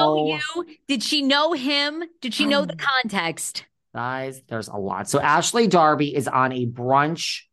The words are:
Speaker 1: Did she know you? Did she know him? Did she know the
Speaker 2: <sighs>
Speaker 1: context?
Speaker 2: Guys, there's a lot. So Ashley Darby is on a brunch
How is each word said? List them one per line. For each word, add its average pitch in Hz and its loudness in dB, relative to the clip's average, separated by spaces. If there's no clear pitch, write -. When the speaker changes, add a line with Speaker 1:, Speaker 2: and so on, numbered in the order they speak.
Speaker 1:
Did 156 2
she 156 -2
know 349 -6
you? - -20
Did 269 -2
she 302 -2
know 285 2
him? 294 -2
Did 240 -6
she 294 0
know 285 2
the 170 -8
Speaker 2:
<sighs> 262 0
Speaker 1:
context? 185 -4
Speaker 2:
Guys, 131 -6
there's 110 -6
a 101 -12
lot. 98 -6
So 143 2
Ashley 170 4
Darby 151 4
is 143 -2
on 131 2
a 123 -2
brunch 135 0